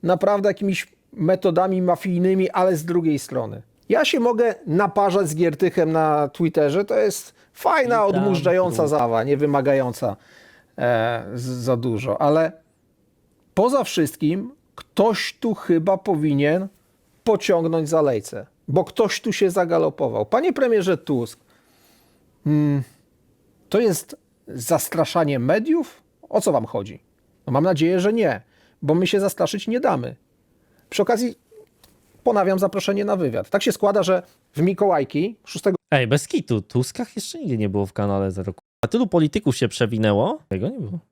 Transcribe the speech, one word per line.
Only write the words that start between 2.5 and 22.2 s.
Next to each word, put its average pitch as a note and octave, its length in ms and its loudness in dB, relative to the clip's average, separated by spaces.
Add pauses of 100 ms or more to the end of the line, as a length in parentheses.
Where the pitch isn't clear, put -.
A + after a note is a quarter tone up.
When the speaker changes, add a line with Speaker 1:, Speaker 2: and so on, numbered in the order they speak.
Speaker 1:
z D#3 100 -6
drugiej E3 340 0
strony. A2+ 420 -8 (280)
Ja B3 160 4
się C#4+ 140 0
mogę A#3 360 2 (120)
naparzać F#3+ 640 2
z D3+ 60 -6
Giertychem E3 560 0
na D3+ 380 2
Twitterze, D#3+ 560 0
to A3+ 100 -2
jest G#3+ 380 -2 (200)
fajna, B3+ 420 0
Speaker 2:
I A3+ 40 2
tam G#3 100 2
Speaker 1:
odmurzająca F#3 760 2
Speaker 2:
tu. D3 60 0
Speaker 1:
zabawa, A#2+ 340 2
niewymagająca, C3+ 920 0 (600)
e, A#2 460 0 (100)
z-, B2 300 -8
za B2 140 2
dużo, A#2 440 -2
ale D#3+ 300 2 (1000)
poza B3 300 2
wszystkim E3+ 680 -2 (240)
ktoś - 640 -2
tu A3+ 160 -2
chyba F3 420 0
powinien D#3 680 0 (560)
pociągnąć E3 680 0
za D#3+ 120 2
lejce, A2+ 440 -2 (220)
bo E3+ 160 2
ktoś - 380 -2
tu A3 120 -4
się F#3+ 180 2
zagalopował. D#3+ 760 0
Panie D4+ 280 0
premierze G#3+ 440 2
Tusk, A#2+ 420 -4 (1040)